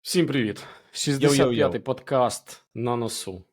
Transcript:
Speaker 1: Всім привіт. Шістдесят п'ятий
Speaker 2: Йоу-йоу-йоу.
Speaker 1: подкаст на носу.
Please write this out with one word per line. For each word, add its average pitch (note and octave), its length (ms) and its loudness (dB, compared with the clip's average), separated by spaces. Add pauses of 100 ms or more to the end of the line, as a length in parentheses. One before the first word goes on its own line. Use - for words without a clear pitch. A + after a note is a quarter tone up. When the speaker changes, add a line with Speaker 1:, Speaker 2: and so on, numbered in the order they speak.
Speaker 1:
Всім F3 200 2
привіт. A2+ 380 -2 (280)
Шістдесят C#3+ 440 2
п'ятий C3 220 4
Speaker 2:
Йоу-йоу-йоу. C3 220 2
Speaker 1:
подкаст - 840 -2 (100)
на A#2+ 220 -2
носу. G2 560 -6